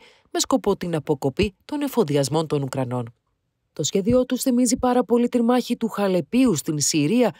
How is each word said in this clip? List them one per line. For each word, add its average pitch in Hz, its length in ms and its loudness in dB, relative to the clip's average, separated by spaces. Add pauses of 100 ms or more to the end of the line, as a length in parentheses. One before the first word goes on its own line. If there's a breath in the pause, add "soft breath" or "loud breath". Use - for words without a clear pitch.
(300 soft breath)
με 349 100 -4
σκοπό 233 360 0
την 175 180 -6
αποκοπή 151 600 -2 (100)
των 285 180 -6
εφοδιασμών 147 640 0
των 147 160 -2
Ουκρανών. 123 500 -6 (680)
Το 156 60 -4
σχέδιό 240 420 2
τους 254 160 -4
θυμίζει 247 340 2
πάρα 247 280 2
πολύ 240 240 2
τη 240 140 0
μάχη 240 340 0
του 226 120 -4
Χαλεπίου 185 680 2
στην 151 260 -4
Συρία, 165 600 2